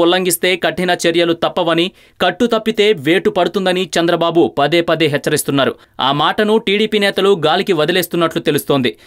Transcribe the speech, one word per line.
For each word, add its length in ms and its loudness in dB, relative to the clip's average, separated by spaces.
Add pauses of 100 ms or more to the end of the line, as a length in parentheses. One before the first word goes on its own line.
ఉల్లంఘిస్తే 480 0 (140)
కఠిన 240 -2 (140)
చర్యలు 400 2
తప్పవని, 420 0 (380)
కట్టు 300 0
తప్పితే 340 0 (200)
వేటు 200 2 (100)
పడుతుందని 460 0 (120)
చంద్రబాబు 440 2 (180)
పదే 300 2
పదే 240 0
హెచ్చరిస్తున్నారు. 260 -2 (680)
ఆ 20 2 (100)
మాటను 340 0 (120)
టీడీపీ 380 0
నేతలు 260 0 (160)
గాలికి 340 0
వదిలేస్తున్నట్లు 680 -2
తెలుస్తోంది. 420 0 (180)